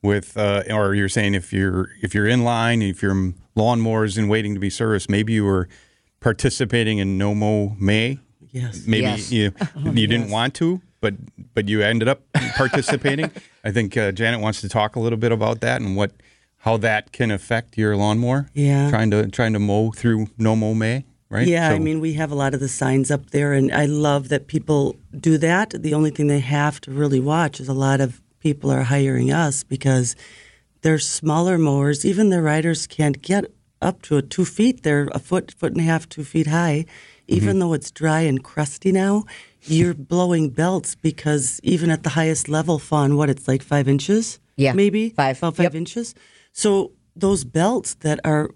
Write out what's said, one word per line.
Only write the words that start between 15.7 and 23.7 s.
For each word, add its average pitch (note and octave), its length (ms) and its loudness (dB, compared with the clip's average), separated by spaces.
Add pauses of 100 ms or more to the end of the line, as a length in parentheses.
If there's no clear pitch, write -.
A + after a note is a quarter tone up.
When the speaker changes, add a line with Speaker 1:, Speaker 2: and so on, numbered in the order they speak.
Speaker 1:
and G2 160 -4
what, G2+ 160 0 (460)
how A2 200 0
that G#2+ 340 -2
can A#2 180 0
affect A2+ 460 -4
your G#2+ 200 2
lawnmower. A#2 580 0
Speaker 2:
Yeah. C#3+ 360 2
Speaker 1:
Trying A2 200 2
to, G#2+ 180 2
trying A2 260 0
to G#2+ 40 0
mow G#2 340 2
through A2 340 0 (120)
No A2 160 4
Mow A2 200 0
May, A2+ 300 -2 (260)
right? E3 160 0
Speaker 2:
Yeah, E3+ 240 2
I D3+ 60 2
Speaker 1:
So - 60 -2
Speaker 2:
mean, D#3+ 180 -2
we D#3+ 140 -4
have D3+ 160 -2
a D3 60 -6
lot C3+ 180 0
of C3 60 -2
the C3+ 80 -4
signs C3 420 0
up C#3+ 200 -4
there, C#3+ 220 0
and C3+ 200 2